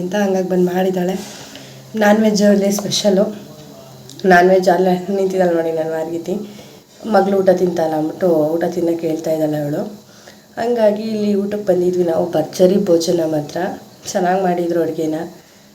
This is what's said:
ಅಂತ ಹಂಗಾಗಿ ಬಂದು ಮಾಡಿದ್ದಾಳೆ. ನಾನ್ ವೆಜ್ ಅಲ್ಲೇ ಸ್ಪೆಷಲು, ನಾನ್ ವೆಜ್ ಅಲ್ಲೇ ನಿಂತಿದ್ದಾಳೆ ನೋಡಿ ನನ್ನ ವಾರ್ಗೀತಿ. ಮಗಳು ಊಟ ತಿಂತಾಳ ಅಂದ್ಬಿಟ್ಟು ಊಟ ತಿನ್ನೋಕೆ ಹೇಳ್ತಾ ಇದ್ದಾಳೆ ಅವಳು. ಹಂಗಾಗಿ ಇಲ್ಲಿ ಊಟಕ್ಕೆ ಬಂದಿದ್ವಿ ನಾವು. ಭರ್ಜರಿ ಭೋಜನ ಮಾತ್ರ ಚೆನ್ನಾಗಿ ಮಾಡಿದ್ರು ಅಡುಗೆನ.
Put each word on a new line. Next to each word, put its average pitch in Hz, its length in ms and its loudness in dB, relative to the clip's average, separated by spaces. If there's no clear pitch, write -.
ಅಂತ 180 120 -6
ಹಂಗಾಗಿ 190 280 0
ಬಂದು 180 220 2
ಮಾಡಿದ್ದಾಳೆ. 185 420 -2
ನಾನ್ 214 220 4
ವೆಜ್ 202 260 2
ಅಲ್ಲೇ 196 200 4
ಸ್ಪೆಷಲು, 196 440 0
ನಾನ್ 180 200 6
ವೆಜ್ 185 240 4
ಅಲ್ಲೇ 185 180 2
ನಿಂತಿದ್ದಾಳೆ 185 420 0
ನೋಡಿ 165 200 -2
ನನ್ನ 160 180 -2
ವಾರ್ಗೀತಿ. 170 400 -6
ಮಗಳು 196 240 2
ಊಟ 185 100 4
ತಿಂತಾಳ 165 380 -2
ಅಂದ್ಬಿಟ್ಟು 165 280 -2
ಊಟ 170 100 -2
ತಿನ್ನೋಕೆ 165 340 -2
ಹೇಳ್ತಾ 160 260 -4
ಇದ್ದಾಳೆ 151 280 -2
ಅವಳು. 151 180 -4
ಹಂಗಾಗಿ 220 440 0
ಇಲ್ಲಿ 208 140 -2
ಊಟಕ್ಕೆ 202 280 -4
ಬಂದಿದ್ವಿ 180 440 2
ನಾವು. 175 120 0
ಭರ್ಜರಿ 185 420 2
ಭೋಜನ 170 360 2
ಮಾತ್ರ 147 240 -6
ಚೆನ್ನಾಗಿ 185 360 0
ಮಾಡಿದ್ರು 175 380 0
ಅಡುಗೆನ. 156 340 -4